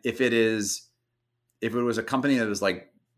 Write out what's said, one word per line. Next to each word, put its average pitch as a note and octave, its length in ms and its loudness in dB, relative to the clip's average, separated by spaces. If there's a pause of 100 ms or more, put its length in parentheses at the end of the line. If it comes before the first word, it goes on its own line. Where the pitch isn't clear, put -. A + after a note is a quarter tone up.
if A#2+ 160 -2
it A#2+ 100 2
is, A2 560 0 (720)
if A2+ 160 -4
it B2 60 0
was A#2 160 0
a A2+ 60 -2
company C3 340 0
that A2+ 100 2
was, G2 140 -2
like, F#2 320 -4 (240)